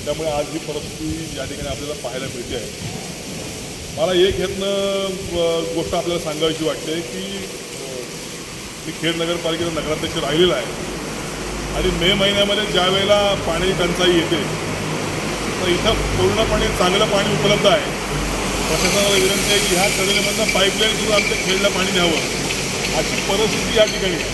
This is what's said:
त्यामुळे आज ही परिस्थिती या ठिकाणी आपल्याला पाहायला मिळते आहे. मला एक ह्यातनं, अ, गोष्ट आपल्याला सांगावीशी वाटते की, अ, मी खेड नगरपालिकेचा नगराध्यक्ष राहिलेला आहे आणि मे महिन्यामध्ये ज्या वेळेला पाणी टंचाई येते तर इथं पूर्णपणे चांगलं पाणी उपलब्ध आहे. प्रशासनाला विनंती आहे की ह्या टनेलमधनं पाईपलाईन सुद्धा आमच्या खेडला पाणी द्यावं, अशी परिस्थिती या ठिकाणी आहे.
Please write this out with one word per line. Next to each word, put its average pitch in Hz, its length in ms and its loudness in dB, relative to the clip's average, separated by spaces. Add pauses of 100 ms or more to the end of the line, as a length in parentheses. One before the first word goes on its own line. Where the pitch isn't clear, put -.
त्यामुळे 151 260 -2
आज 147 220 0
ही 160 60 -4
परिस्थिती 156 800 -6
या 135 60 -4
ठिकाणी 143 240 -6
आपल्याला 143 340 -6
पाहायला 127 320 -6
मिळते 120 220 -6
आहे. - 140 -6 (1300)
मला 175 120 2
एक 185 240 4
ह्यातनं, 196 680 -2 (360)
अ, 165 340 0
गोष्ट 165 200 -2
आपल्याला 175 300 -2
सांगावीशी 156 400 -2
वाटते 156 360 -2
की, 190 480 -8 (320)
अ, 131 220 -8 (840)
मी 156 140 -6
खेड 165 160 -2
नगरपालिकेचा 165 640 -2
नगराध्यक्ष 156 360 -2
राहिलेला 160 380 4
आहे 117 120 -2 (1080)
आणि 180 140 2
मे 175 240 2
महिन्यामध्ये 202 500 2
ज्या 180 220 2
वेळेला 202 480 4
पाणी 180 380 0
टंचाई 175 420 2
येते 156 600 0 (800)
तर 185 160 0
इथं 175 220 4
पूर्णपणे 214 760 2 (120)
चांगलं 185 260 4
पाणी 302 280 2
उपलब्ध 208 340 4
आहे. 165 180 6 (840)
प्रशासनाला 185 400 2
विनंती 196 420 2
आहे 202 80 4
की 190 160 2
ह्या 185 120 4
टनेलमधनं 202 580 2
पाईपलाईन 196 520 2
सुद्धा 214 180 0
आमच्या 208 220 2 (100)
खेडला 196 220 2
पाणी 196 220 0
द्यावं, 175 200 2 (880)
अशी 196 340 0
परिस्थिती 220 460 2
या 214 60 8
ठिकाणी 185 300 0
आहे. 143 200 -2